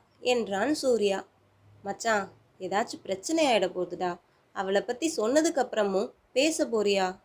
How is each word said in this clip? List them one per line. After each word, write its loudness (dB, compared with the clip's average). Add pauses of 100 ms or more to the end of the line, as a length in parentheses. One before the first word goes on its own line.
(200)
என்றான் 0
சூர்யா. 0 (640)
"மச்சான், -2 (340)
ஏதாச்சும் -4
பிரச்சனை 0
ஆயிட 4
போகுதுடா. -4 (440)
அவளை 0
பத்தி -4
சொன்னதுக்கு 2
அப்புறமும் 0 (240)
பேச 2
போறியா? 2 (180)